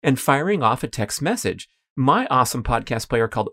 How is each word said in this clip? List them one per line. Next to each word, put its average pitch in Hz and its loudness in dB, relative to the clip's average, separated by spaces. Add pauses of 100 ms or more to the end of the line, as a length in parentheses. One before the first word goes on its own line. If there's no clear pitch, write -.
and 131 2
firing 151 0
off 117 2
a 113 -6
text - -4
message? 165 -4 (280)
My 147 4
awesome 127 0
podcast 117 -2
player 113 2
called 107 -2